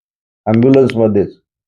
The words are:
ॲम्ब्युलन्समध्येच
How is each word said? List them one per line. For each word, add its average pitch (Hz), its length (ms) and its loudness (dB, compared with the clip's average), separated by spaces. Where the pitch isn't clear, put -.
ॲम्ब्युलन्समध्येच 113 920 0